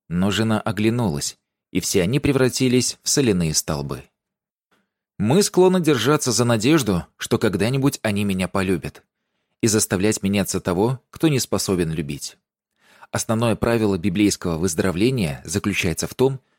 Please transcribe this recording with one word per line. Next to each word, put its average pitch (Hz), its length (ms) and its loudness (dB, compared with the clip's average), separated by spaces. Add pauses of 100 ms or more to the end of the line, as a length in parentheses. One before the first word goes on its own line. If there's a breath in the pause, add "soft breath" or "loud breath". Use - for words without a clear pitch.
Но 90 200 0
жена 107 320 -2
оглянулась, 107 800 -2 (320)
и 90 80 0
все 90 240 0
они 123 160 0
превратились 127 800 0
в - 80 -6
соляные 90 460 2
столбы. 71 480 -4 (1160)
«Мы 135 240 2
склонны 185 400 4
держаться 139 500 2
за 120 140 2
надежду, 117 580 2 (140)
что - 220 -2
когда-нибудь 117 640 0
они 104 220 -2
меня 95 220 -2
полюбят, 95 560 -4 (580)
и 120 60 2
заставлять 104 540 0
меняться 98 380 -2
того, 101 500 -2
кто - 200 0
не 135 100 0
способен 90 520 -2
любить». 73 460 -8 (760 soft breath)
Основное 113 440 -2
правило 110 420 0
библейского 92 600 0
выздоровления 92 880 0
заключается 87 600 -2
в - 100 -12
том, 135 260 0 (180)